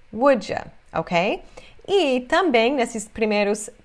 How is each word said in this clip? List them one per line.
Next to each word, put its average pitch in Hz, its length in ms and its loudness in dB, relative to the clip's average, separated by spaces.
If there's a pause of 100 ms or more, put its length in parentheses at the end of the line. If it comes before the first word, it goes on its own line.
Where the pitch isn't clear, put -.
(120)
Would 233 380 2
ya? - 160 -6 (280)
Ok? 175 500 -2 (440)
E 294 340 2
também, 262 520 2
nesses 233 340 -2
primeiros 208 640 -2 (160)